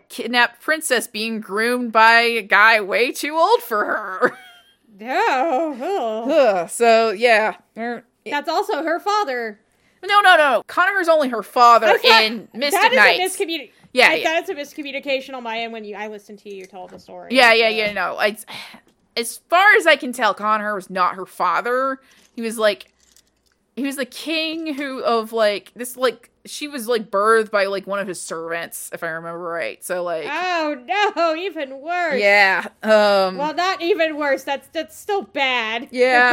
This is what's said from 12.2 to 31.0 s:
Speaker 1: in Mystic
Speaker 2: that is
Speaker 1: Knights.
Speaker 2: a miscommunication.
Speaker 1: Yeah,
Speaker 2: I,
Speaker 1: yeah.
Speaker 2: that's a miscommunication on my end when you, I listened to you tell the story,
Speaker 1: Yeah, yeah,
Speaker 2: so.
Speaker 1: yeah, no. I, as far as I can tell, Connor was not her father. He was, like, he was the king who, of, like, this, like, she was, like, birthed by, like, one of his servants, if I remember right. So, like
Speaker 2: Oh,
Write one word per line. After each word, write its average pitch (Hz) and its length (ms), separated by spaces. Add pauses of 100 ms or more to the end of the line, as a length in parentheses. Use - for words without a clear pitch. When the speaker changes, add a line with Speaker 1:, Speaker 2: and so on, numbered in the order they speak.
Speaker 1:
in 220 300
Mystic 285 260
Speaker 2:
that 453 140
is - 40
Speaker 1:
Knights. 370 420
Speaker 2:
a 403 40
miscommunication. 311 280 (200)
Speaker 1:
Yeah, 247 180
Speaker 2:
I, 311 60
Speaker 1:
yeah. 320 200
Speaker 2:
that's 359 140
a 381 60
miscommunication 277 800
on 254 80
my 226 180
end 226 140
when 220 100
you, 208 120
I 214 120
listened 208 320
to 208 160
you 185 120
tell 185 200
the 185 120
story, 180 360
Speaker 1:
Yeah, 240 180
yeah, 226 160
Speaker 2:
so. 220 60
Speaker 1:
yeah, 214 180
no. 180 260
I, 214 180 (800)
as 233 200 (120)
far 392 280
as 330 100
I 311 80
can 269 180
tell, 214 220
Connor 214 400
was 190 160
not 185 240
her 185 100
father. 247 760 (360)
He 233 80
was, 226 160
like, 214 340 (840)
he 233 80
was 277 120
the 262 100
king 320 720
who, 262 280
of, 226 300
like, 208 420
this, 247 220
like, 247 320 (160)
she 294 220
was, 277 220
like, 226 200
birthed 214 420
by, 196 160
like, 196 200
one 196 120
of 196 80
his 175 120
servants, 165 760
if - 100
I 170 40
remember 170 320
right. 165 440
So, 180 200
like 165 260
Speaker 2:
Oh, 320 460 (400)